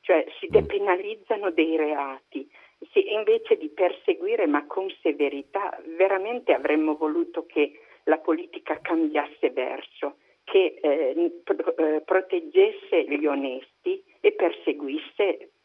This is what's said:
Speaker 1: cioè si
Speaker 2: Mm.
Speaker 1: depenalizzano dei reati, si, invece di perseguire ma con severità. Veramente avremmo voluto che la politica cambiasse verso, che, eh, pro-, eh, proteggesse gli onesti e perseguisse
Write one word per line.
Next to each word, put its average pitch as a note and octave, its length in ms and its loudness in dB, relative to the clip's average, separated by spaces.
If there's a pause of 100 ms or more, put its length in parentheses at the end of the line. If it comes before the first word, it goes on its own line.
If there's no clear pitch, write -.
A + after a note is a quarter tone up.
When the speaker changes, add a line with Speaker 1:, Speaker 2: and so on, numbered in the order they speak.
Speaker 1:
cioè E3 240 2 (140)
si - 80 -8
Speaker 2:
Mm. E4 40 -8
Speaker 1:
depenalizzano G3+ 1000 0
dei D#3+ 240 2
reati, C#3+ 760 -4 (420)
si, - 200 -12
invece A3 460 0
di D#3 120 -10
perseguire F3+ 760 -2
ma D3 200 -2
con F#3+ 200 -6 (140)
severità. C#3+ 760 -4 (200)
Veramente G3 560 2
avremmo D3+ 420 2
voluto D#3+ 500 -2
che C#3+ 280 0 (300)
la D#3 160 2
politica D#3 600 -4
cambiasse D3+ 720 0
verso, C3 680 -6 (280)
che, - 360 2
eh, D#3 600 0
pro-, F3+ 320 -2
eh, D#3 300 2
proteggesse F#3 1040 2
gli D3 160 -2
onesti C#3 760 -4 (180)
e G#3 100 6
perseguisse D#3 1200 -2 (140)